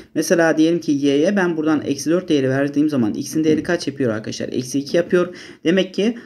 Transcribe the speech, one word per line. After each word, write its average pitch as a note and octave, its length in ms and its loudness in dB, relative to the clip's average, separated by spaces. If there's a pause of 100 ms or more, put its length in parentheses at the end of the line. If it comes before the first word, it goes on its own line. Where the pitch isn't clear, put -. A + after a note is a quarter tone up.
(140)
mesela D#3+ 440 2
diyelim E3 220 4
ki D#3+ 120 0
y'ye C#3+ 440 2
ben F3 200 0
buradan D#3 300 0
eksi C#3 240 -2
dört F#3 180 0
değeri C#3 200 2
verdiğim C#3+ 400 0
zaman B2 260 0
x'in D#3 300 -4
değeri D#3 180 2
kaç E3+ 240 -2
yapıyor B2+ 260 -2
arkadaşlar? A2 360 -8
Eksi C3 300 -4
iki C#3 180 -2
yapıyor. F3 380 0 (300)
Demek F#3 300 2
ki A3+ 320 -2